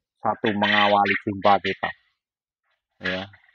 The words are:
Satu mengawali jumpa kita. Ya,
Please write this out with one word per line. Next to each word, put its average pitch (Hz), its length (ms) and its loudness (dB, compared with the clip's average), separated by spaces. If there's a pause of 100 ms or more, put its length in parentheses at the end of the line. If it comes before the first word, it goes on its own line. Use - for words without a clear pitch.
(220)
Satu 107 320 -2
mengawali 101 640 2 (100)
jumpa 101 400 2
kita. - 240 -6 (1080)
Ya, 95 260 -6 (300)